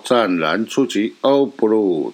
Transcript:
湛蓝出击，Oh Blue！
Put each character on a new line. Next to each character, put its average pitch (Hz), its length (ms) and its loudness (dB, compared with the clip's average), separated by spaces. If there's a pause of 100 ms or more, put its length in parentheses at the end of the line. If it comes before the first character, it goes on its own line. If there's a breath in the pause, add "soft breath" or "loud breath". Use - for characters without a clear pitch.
湛 101 360 0
蓝 87 260 -2
出 135 180 0
击， 110 360 -4
Oh 139 280 2
Blue！ 101 640 0